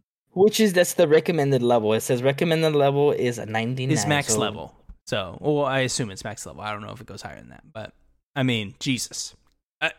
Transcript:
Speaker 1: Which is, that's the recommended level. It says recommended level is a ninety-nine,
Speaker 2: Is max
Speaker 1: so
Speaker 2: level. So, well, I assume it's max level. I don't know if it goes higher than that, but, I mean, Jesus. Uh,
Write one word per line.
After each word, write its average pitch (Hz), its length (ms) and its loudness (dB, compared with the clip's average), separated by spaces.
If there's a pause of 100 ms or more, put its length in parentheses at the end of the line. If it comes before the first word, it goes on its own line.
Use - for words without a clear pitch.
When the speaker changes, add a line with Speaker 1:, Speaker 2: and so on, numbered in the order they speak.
(320)
Speaker 1:
Which 208 280 4
is, 208 140 4
that's 175 200 4
the 170 140 4
recommended 147 540 4
level. 117 320 4
It 113 60 2
says 123 220 -2
recommended 160 520 2
level 143 380 4
is 120 260 -2
a 107 80 -10
ninety-nine, 123 460 -4
Speaker 2:
Is 104 140 0
max 143 280 0
Speaker 1:
so 107 60 0
Speaker 2:
level. 95 340 -6 (320)
So, 98 340 -6
well, 147 240 0
I 135 160 -2
assume 123 300 -4
it's 95 140 -16
max 107 220 -12
level. 69 160 -16
I 107 100 -8
don't 104 100 -10
know 104 100 -14
if 98 80 -16
it 110 60 -18
goes - 160 -16
higher - 140 -16
than 60 140 -20
that, - 120 -20 (100)
but, 104 200 -14 (420)
I 135 80 -2
mean, 113 380 -2
Jesus. - 560 -6 (440)
Uh, 156 180 -2